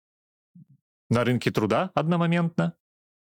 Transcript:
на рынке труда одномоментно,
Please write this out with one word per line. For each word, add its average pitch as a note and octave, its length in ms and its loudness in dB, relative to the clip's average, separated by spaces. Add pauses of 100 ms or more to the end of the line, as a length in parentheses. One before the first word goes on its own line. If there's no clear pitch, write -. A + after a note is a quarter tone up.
(1120)
на A#2+ 140 2
рынке B2 280 0
труда A2+ 420 0
одномоментно, E3+ 800 0 (600)